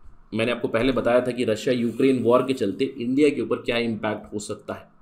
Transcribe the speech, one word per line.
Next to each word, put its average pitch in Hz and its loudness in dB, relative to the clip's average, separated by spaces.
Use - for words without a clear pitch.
मैंने 117 0
आपको 123 -4
पहले 123 2
बताया 120 4
था 127 -2
कि 120 -2
रशिया 110 0
यूक्रेन 123 2
वॉर 120 6
के 135 -2
चलते 113 -2
इंडिया 131 2
के 143 0
ऊपर 113 -2
क्या 117 -2
impact 107 -4
हो 104 -6
सकता 101 -10
है, - -16